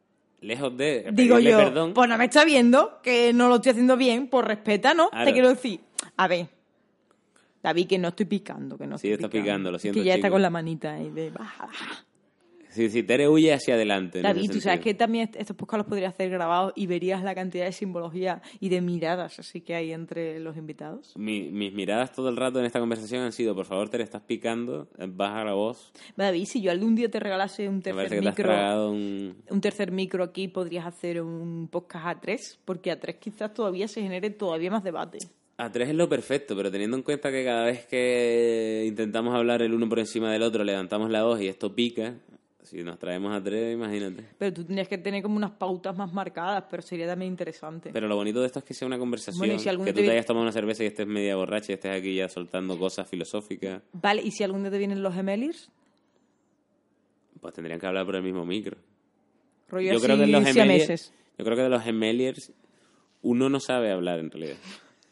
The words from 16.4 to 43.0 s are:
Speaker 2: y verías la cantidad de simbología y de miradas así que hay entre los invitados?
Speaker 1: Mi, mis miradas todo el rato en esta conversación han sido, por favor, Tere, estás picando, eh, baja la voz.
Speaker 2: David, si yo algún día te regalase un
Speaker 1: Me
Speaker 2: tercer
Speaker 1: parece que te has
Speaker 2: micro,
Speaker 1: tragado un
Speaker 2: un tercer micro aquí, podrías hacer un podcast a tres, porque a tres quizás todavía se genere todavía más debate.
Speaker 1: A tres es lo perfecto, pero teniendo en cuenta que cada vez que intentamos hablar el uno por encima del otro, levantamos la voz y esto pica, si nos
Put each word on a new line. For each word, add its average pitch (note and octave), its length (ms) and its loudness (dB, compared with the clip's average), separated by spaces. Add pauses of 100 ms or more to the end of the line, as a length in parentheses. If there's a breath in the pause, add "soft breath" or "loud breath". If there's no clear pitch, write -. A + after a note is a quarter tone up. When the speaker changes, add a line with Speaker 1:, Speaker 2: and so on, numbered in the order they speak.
Speaker 2:
y G3+ 100 -4
verías F3+ 380 -2
la G3 100 -4
cantidad F3+ 300 -4
de F#3 80 -4
simbología F3 720 -6 (180 loud breath)
y G3 80 -4
de F3+ 120 2
miradas F3 600 -2
así - 200 -14
que E3+ 140 -8
hay E3 180 -4
entre E3 460 -8
los D#3+ 180 -10
invitados? D#3 600 -14
Speaker 1:
Mi, G#2 340 -4
mis G2+ 240 -4
miradas G#2 380 -2
todo C3 160 -4
el B2 80 -2
rato B2+ 240 0
en A#2+ 60 0
esta A#2+ 120 -4
conversación A#2 460 -4
han A#2 80 -4
sido, A2 240 -2
por F#2 100 -4
favor, G2 220 -2
Tere, A#2 160 -4
estás G#2+ 180 -12
picando, A#2+ 640 -6 (100)
eh, F#2 100 -8
baja G2 340 -4
la G#2+ 120 -2
voz. A2 360 -2 (260 loud breath)
Speaker 2:
David, F#3+ 300 0
si - 160 -4
yo F#3 80 0
algún G#3 240 2
día A3+ 160 2
te A3 80 -6
regalase G3+ 500 -4
un G3 100 -2
Speaker 1:
Me F3+ 40 -4
Speaker 2:
tercer F#3+ 140 -4
Speaker 1:
parece F#3+ 180 -2
que C#3+ 80 2
te G3 60 2
has G2 100 0
Speaker 2:
micro, G#2 140 0
Speaker 1:
tragado G#2 400 2
un G2+ 440 -6 (140)
Speaker 2:
un G3 100 0
tercer G3 300 -2
micro F#3 320 -4
aquí, F3+ 240 -4
podrías F3 400 -6
hacer E3+ 360 -6
un E3 500 -8
podcast F3 340 -8
a E3+ 140 -4
tres, - 440 -8
porque F3+ 280 -4
a D#3 80 -6
tres - 160 -10
quizás G#3 360 -10
todavía G3+ 360 -4
se A3 120 -10
genere F#3+ 300 -4
todavía F3+ 400 -4
más G#3 140 -2
debate. E3+ 340 -8 (380)
Speaker 1:
A A#2 160 -6
tres A#2+ 160 0
es D3+ 80 -2
lo E3 120 4
perfecto, C3 460 -2
pero G2 160 -2
teniendo G2+ 260 -2
en C3 60 -6
cuenta C#3+ 300 -4
que C3 120 -2
cada A#2 200 0
vez B2 220 -2
que A#2 1000 2
intentamos A2 480 -2
hablar A#2+ 260 2
el A2+ 140 2
uno A#2 140 0
por A2 100 0
encima A2 340 -2
del A2 100 0
otro, A2+ 200 0
levantamos G2+ 480 -2
la A2 140 2
voz A#2 180 2
y F#2+ 60 0
esto F#2+ 260 -6
pica, A#2+ 400 -2 (480)
si - 220 -14
nos E2+ 160 -10